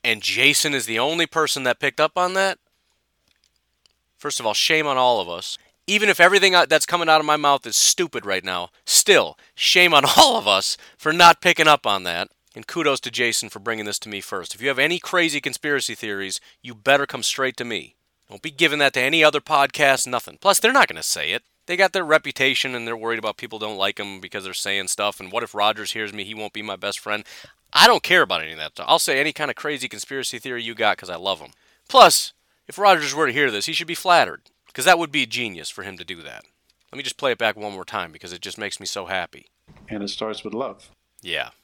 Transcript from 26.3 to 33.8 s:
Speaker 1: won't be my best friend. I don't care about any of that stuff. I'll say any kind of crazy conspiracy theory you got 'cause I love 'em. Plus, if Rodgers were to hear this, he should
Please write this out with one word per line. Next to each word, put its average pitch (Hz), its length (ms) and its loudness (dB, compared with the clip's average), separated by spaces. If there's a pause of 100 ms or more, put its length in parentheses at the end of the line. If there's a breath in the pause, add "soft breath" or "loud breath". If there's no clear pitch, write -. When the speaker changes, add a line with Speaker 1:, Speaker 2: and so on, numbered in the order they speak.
Speaker 1:
won't 107 180 -12
be 107 80 -12
my 104 160 -10
best 98 220 -8
friend. 107 260 -6 (480 loud breath)
I 160 140 8
don't 233 160 4
care 180 180 4
about 92 220 0
any 80 100 -12
of 80 60 -16
that 78 140 -10
stuff. - 140 -12
I'll 160 120 4
say 147 200 0
any 147 140 -2
kind 147 180 -6
of 113 60 -8
crazy 139 320 -8
conspiracy 127 500 -10
theory 123 240 -8
you 113 120 -10
got 107 240 0
'cause 92 100 -16
I 90 80 -8
love 90 240 -4
'em. 71 120 -20 (360)
Plus, - 460 8 (340)
if - 80 -16
Rodgers 170 380 4
were 151 140 0
to 123 40 -2
hear 139 180 2
this, 101 140 -2
he 160 80 -6
should 160 140 -4